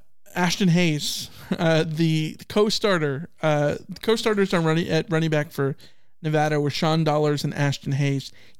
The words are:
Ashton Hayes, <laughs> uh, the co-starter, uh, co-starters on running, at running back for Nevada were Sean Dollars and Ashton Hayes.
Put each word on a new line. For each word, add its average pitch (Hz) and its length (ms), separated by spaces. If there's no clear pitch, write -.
Ashton 180 340
Hayes, 165 640
<laughs> - 160
uh, 165 280
the 160 500
co-starter, 175 800
uh, 147 340
co-starters 214 500
on 170 120
running, 160 240
at 160 220
running 160 200
back 151 200
for 139 260
Nevada 151 380
were 147 100
Sean 160 340
Dollars 151 400
and 147 100
Ashton 143 380
Hayes. 139 400